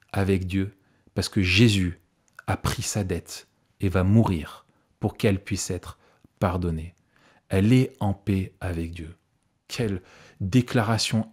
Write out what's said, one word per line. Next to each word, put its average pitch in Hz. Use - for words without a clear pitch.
avec 95
Dieu, 95
parce 92
que 104
Jésus 95
a 101
pris -
sa 104
dette -
et 98
va 92
mourir 95
pour -
qu'elle 98
puisse -
être -
pardonnée. 85
Elle 98
est 131
en 101
paix 95
avec 85
Dieu. 85
Quelle 101
déclaration 110